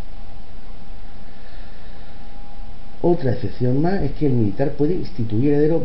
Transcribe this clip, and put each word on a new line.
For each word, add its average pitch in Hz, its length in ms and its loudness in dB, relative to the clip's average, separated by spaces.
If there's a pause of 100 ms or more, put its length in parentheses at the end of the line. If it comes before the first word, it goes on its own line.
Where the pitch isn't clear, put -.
(3000)
Otra 165 300 2
excepción 123 500 0
más 185 180 2
es 139 120 0
que - 140 0
el 131 60 2
militar 117 400 2
puede 151 220 0
instituir 117 580 0
herederos 156 320 2